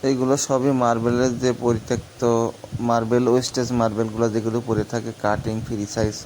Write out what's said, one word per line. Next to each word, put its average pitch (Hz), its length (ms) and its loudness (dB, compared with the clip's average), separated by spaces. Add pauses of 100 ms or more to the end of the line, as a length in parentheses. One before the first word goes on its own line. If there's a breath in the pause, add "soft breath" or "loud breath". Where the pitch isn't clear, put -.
(140)
এগুলো 131 220 2 (120)
সবই 135 260 2 (100)
মার্বেলের 120 500 2 (100)
যে 127 80 4 (120)
পরিত্যক্ত 117 580 -2 (680)
মার্বেল, 117 420 2
ওয়েস্টেজ 123 380 0 (100)
মার্বেলগুলো 113 460 0 (100)
যেগুলো 113 220 -2 (100)
পড়ে 107 240 0
থাকে, 117 200 -4 (120)
কাটিং, 107 320 -2 (100)
ফ্রি 104 200 -4 (100)
সাইজ 107 200 0 (100)